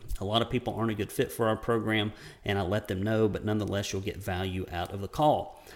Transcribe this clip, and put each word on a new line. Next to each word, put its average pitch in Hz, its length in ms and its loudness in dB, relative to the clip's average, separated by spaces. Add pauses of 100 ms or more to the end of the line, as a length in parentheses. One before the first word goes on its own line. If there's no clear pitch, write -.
(180)
A 98 60 -4
lot 113 180 2
of 113 80 -8
people 117 240 -2
aren't 110 160 0
a 107 40 -2
good 101 160 -2
fit 123 200 0
for 113 160 0
our 110 80 4
program, 110 580 2 (320)
and 101 140 2
I - 20 2
let 101 280 0
them 92 120 -2
know, 110 260 4
but - 160 -2
nonetheless, 101 480 0
you'll 95 120 -2
get 98 140 -6
value 92 540 -2
out 87 200 -4
of 101 100 -6
the 98 60 -6
call. 147 560 2 (120)